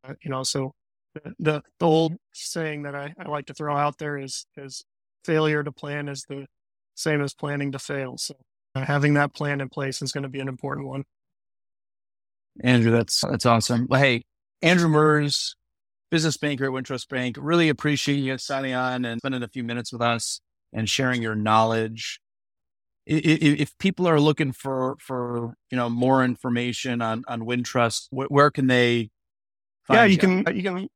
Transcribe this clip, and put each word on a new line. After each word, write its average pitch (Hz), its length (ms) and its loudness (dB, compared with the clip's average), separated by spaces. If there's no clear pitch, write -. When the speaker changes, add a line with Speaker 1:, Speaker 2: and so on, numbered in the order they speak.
Speaker 1:
Uh, 139 60 -14
you 147 80 -6
know, 131 120 -4
so 135 320 -4
the, - 260 -14
the, 151 240 -2
the 175 60 -2
old 160 300 2
saying 151 520 -8
that 143 120 -10
I, 143 240 -10
I 165 80 -12
like 147 200 -8
to 143 60 -16
throw 147 220 -4
out 147 220 -2
there 147 200 -6
is, 135 280 -12
is 139 300 -16
failure 156 360 2
to 143 120 -6
plan 147 340 -10
is 139 220 -12
the 139 160 -12
same 151 260 0
as 139 120 -4
planning 143 400 -4
to 135 60 -8
fail. 135 380 -6
So - 180 -8
uh, 135 100 -4
having 147 300 4
that 143 180 2
plan 143 280 -4
in 131 80 -8
place 135 320 -6
is 135 100 -6
gonna 139 180 -6
be 135 100 -10
an 135 80 -6
important 139 400 -8
one. 135 160 -8
Speaker 2:
Andrew, 120 280 6
that's, 117 300 2
that's 127 240 -2
awesome. 117 440 2
Well, 135 120 6
hey, 123 220 4
Andrew 170 280 4
Mers, 151 640 2
business 160 280 0
banker 139 280 -2
at 135 60 -2
Wintrust 131 380 -8
Bank, 127 300 -4
really 160 300 2
appreciate 143 460 0
you 135 220 -4
signing 135 360 -6
on 127 320 -2
and 117 140 -6
spending 127 240 -6
a 117 40 -10
few 127 160 -10
minutes 120 300 -6
with 117 80 -6
us 120 400 -2
and 110 160 -4
sharing 127 320 0
your 110 140 -4
knowledge. 113 840 0
I-, - 60 -2
i-, 156 280 2
i-, 147 180 6
if - 180 -4
people 180 300 0
are 160 120 6
looking 147 340 2
for, 131 460 -4
for, 120 540 -6
you 127 80 -4
know, 120 120 0
more 127 340 4
information 120 760 -2
on, 113 260 -2
on 117 140 -8
Wintrust, 120 680 0
wh-, 135 220 -6
where 143 180 6
can 135 180 0
they 120 440 4
Speaker 1:
Yeah, 185 80 6
Speaker 2:
find 226 140 8
Speaker 1:
you 185 40 8
Speaker 2:
you? 185 280 4
Speaker 1:
can, - 120 0
you 185 80 -4
can 190 320 -4